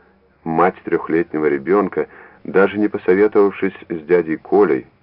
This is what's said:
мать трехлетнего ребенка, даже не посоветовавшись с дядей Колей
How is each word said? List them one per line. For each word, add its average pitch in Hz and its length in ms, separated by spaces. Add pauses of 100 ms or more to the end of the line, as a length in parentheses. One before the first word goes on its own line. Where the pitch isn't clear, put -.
(440)
мать 82 400
трехлетнего 78 600
ребенка, 78 600 (380)
даже 98 340
не 104 100
посоветовавшись 101 840 (140)
с 82 140
дядей 80 340
Колей 80 500 (160)